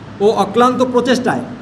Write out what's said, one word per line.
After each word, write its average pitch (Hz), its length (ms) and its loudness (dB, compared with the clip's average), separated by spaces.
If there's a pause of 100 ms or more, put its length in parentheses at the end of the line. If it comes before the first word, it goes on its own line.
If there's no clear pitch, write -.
(200)
ও 202 100 2
অক্লান্ত 240 520 2
প্রচেষ্টায় 247 580 0 (220)